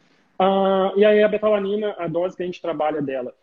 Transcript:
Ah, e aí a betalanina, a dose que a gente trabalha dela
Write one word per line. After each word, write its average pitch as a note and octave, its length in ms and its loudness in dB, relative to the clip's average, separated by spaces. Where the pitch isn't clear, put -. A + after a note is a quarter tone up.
Ah, F#3+ 580 2
e G3+ 80 4
aí G#3+ 180 6
a G#3+ 60 4
betalanina, G#3 720 -2
a E3+ 100 -6
dose F3 280 -4
que F3+ 60 -8
a F3 40 -6
gente F3+ 160 -10
trabalha D#3 400 -2
dela C3 400 -6